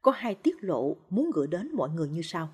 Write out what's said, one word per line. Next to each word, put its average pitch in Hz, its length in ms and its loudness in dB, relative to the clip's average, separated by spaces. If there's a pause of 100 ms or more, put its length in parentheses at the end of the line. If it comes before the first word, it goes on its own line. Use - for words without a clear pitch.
Có 269 100 6
hai 233 240 -4
tiết - 240 2
lộ 143 380 0 (120)
muốn 285 240 0
gửi 143 140 2
đến 180 260 -4
mọi 151 160 0
người 160 180 -2
như 156 140 -4
sau. 160 320 -6